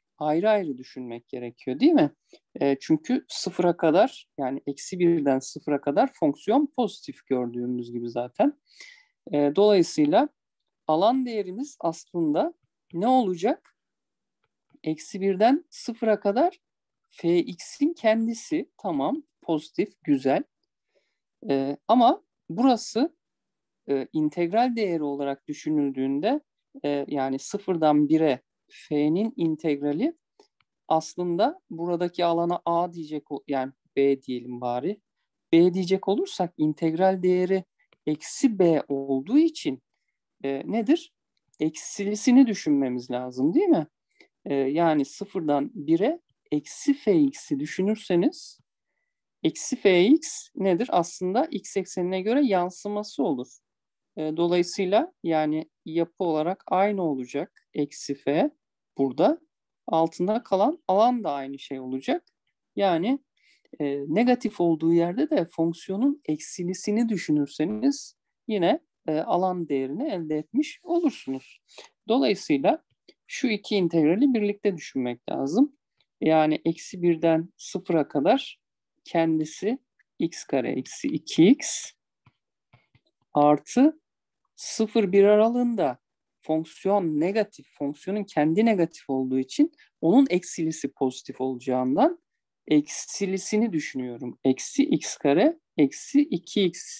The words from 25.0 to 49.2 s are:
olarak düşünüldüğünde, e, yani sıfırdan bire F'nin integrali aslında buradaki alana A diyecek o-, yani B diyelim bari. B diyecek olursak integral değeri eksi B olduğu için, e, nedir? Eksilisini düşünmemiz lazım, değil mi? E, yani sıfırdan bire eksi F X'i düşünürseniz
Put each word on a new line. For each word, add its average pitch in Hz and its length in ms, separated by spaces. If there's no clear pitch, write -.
olarak 139 460
düşünüldüğünde, 147 920
e, 143 240
yani 135 300
sıfırdan 151 720
bire 156 340
F'nin 156 640
integrali 156 800
aslında 175 720
buradaki 170 540
alana 170 400
A 170 280
diyecek 156 400
o-, 139 160
yani 135 240
B 139 260
diyelim 123 380
bari. 123 400
B 175 220
diyecek 190 340
olursak 202 480
integral 165 640
değeri 185 420
eksi 190 520
B 170 300
olduğu 139 500
için, 156 440
e, 139 180
nedir? 233 400
Eksilisini 208 840
düşünmemiz 139 640
lazım, 127 440
değil 381 140
mi? 185 180
E, 143 100
yani 147 500
sıfırdan 147 720
bire 170 460
eksi 151 440
F 214 200
X'i 139 460
düşünürseniz 190 1000